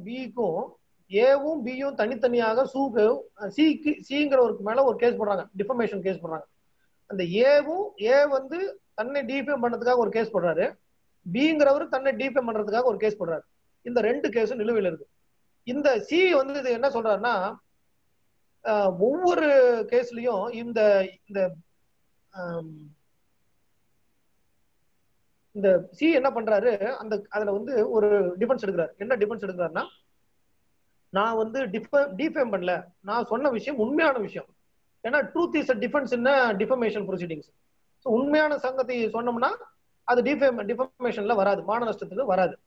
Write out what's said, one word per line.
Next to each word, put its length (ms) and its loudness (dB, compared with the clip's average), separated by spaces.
பிக்கும், 580 -4
ஏவும் 560 2
பியும் 280 -6
தனித்தனியாக 800 0
சூக்கு, 440 2
சிக்கு, 720 0
சிங்கிறவருக்கு 500 2
மேல 240 2
ஒரு 140 2
case 160 2
போடுறாங்க, 340 -2
Defamation 440 -2
case 220 -4
போடுறாங்க. 200 -8
அந்த 180 -6
ஏவும், 800 2
ஏ 220 4
வந்து 560 -4
தன்னை 280 -4
defame 420 -4
பண்ணதுக்காக 340 0
ஒரு 120 2
கேஸ் 240 -2
போடுறாரு, 440 0
பிங்கிறவரு 540 4
தன்னை 260 -2
defame 360 -2
பண்றதுக்காக 340 -2
ஒரு 140 0
கேஸ் 260 -2
போடுறாரு. 200 -6
இந்த 200 -2
ரெண்டு 280 0
கேஸும் 260 0
நிலுவையில் 300 0
இருக்கு. 220 -6
இந்த 360 0
சி 340 2
வந்து 260 0
இது 120 -2
என்ன 180 0
சொல்றாருன்னா, 680 0
ஆ, 260 2
ஒவ்வொரு 560 2
கேஸ்லயும் 600 -2
இந்த, 560 2
இந்த, 280 -2
ஆம், 720 -12
இந்த 380 2
சி 200 0
என்ன 180 4
பண்றாரு, 640 0
அந்த, 360 -6
அதுல 220 -4
வந்து 380 -2
ஒரு 480 2
difference 280 0
எடுக்கிறாரு. 320 -2
என்ன 180 -2
difference 280 -4
எடுக்கிறாருன்னா, 440 -4
"நான் 260 0
வந்து 300 -4
டிஃப-, 520 0
defame 340 -2
பண்ணல, 320 -2
நான் 240 -4
சொன்ன 240 0
விஷயம் 300 -4
உண்மையான 380 2
விஷயம்." 280 -8
ஏன்னா 80 -6
truth 420 0
is 180 0
a 80 0
defense 340 -2
in 120 0
a 280 4
defamation 560 -2
proceedings. 340 -6
So, 160 -4
உண்மையான 440 2
சங்கதி 500 -2
சொன்னோம்னா 420 -2
அது 180 4
defame, 380 2
டிஃபமேஷன்ல 760 -2
வராது, 280 2
மான 220 -2
நஷ்டத்துக்கு 400 -6
வராது. 420 0